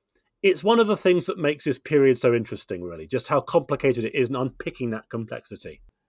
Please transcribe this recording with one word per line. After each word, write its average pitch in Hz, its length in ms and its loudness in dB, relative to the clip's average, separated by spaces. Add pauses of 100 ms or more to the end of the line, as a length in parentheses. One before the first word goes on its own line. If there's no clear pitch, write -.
(420)
it's 175 220 2
one 233 160 6
of 220 80 4
the 208 80 2
things 180 300 2
that 190 120 -4
makes 151 260 -2
this 143 140 -2
period 135 400 4
so 120 160 2
interesting, 107 480 -6
really, 85 240 -12
just 123 220 -6
how 143 120 2
complicated 135 640 0
it 113 100 -6
is 127 140 0
and 131 80 -6
unpicking 127 540 -6
that 110 200 -8
complexity. 113 720 -12 (260)